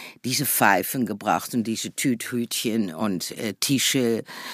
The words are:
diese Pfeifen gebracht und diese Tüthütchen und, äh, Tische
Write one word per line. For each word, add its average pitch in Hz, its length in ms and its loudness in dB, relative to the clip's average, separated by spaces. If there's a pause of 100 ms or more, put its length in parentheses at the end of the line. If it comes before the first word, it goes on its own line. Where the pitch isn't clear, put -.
(240)
diese 131 220 0
Pfeifen 107 640 4
gebracht 98 480 0
und 117 100 2
diese 110 300 -4
Tüthütchen 117 1000 -2
und, 92 380 -2
äh, 107 280 -6
Tische 120 640 2 (300)